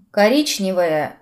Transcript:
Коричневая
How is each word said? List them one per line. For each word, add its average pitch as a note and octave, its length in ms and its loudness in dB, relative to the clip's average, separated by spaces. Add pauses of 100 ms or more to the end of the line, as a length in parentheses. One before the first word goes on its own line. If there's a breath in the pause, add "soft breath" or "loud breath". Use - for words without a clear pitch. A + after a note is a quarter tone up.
(100)
Коричневая F#3+ 1120 0